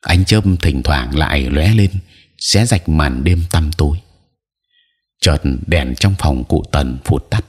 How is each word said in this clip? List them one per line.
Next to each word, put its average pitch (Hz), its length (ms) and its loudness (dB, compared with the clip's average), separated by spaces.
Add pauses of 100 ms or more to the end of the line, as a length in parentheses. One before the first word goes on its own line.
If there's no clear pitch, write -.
Ánh 87 240 2
chớp 107 200 2 (180)
thỉnh 67 200 0
thoảng 71 360 -2
lại 71 320 -2
lóe 80 240 2
lên, 101 160 4 (480)
xé - 280 0
rạch 110 220 0
màn 71 360 0
đêm 85 260 2
tăm 80 280 0
tối. 78 200 0 (1200)
Chợt 76 180 2 (280)
đèn 69 280 -2
trong 98 240 0
phòng 65 260 -2
cụ - 280 -2
Tần 65 320 -2
phụt - 260 -2
tắt. - 180 -2